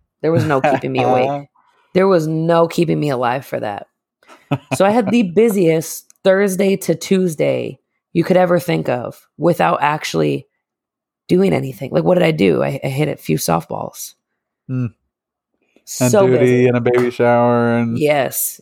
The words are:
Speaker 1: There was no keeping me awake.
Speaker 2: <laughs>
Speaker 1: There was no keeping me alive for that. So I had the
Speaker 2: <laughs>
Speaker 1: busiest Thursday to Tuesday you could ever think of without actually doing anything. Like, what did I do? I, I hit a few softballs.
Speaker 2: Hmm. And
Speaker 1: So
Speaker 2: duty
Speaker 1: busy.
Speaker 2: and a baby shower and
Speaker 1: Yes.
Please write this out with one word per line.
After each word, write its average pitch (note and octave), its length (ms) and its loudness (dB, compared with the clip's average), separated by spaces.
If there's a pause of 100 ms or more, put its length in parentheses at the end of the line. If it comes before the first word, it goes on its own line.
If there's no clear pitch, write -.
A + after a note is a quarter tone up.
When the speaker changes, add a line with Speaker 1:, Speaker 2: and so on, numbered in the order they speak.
(220)
Speaker 1:
There D#3+ 100 0
was E3 140 2
no C#3+ 140 0
keeping C3+ 320 -2
me C3 100 0
awake. B2+ 520 0
Speaker 2:
<laughs> - 40 -20 (360)
Speaker 1:
There F#3+ 140 2
was E3+ 200 2
no E3 400 2
keeping E3 320 0
me D3 80 -2
alive B2+ 380 -4
for C3+ 120 -8
that. G#2+ 280 -8 (880)
So F#3 100 2
I G3+ 60 4
had G#3+ 200 0
the A#3 120 2
Speaker 2:
<laughs> F3 120 -4
Speaker 1:
busiest F#3 800 0 (120)
Thursday F#3+ 520 2
to F3+ 180 -2
Tuesday D3 840 -2 (340)
you E3 100 0
could F3 140 2
ever F3+ 240 2
think D#3+ 300 -4
of - 360 -8 (120)
without E3 420 0
actually D3 680 -2 (800)
doing F3+ 280 2
anything. C3 380 -6
Like, E3 120 0
what F3 120 2
did F3 80 2
I E3 80 2
do? D#3 300 2
I, C#3 220 -4
I C#3 40 -4
hit C#3+ 200 -2
a - 80 -6
few D#3 220 -4
softballs. - 760 -6 (540)
Speaker 2:
Hmm. B2+ 200 -4 (1120)
And B2+ 100 2
Speaker 1:
So G3+ 160 4
Speaker 2:
duty B2+ 120 4
Speaker 1:
busy. B2 280 4
Speaker 2:
and B2 100 2
a A#2+ 60 -2
baby B2 280 2
shower A#2+ 680 2
and A#2 200 -2
Speaker 1:
Yes. - 640 -2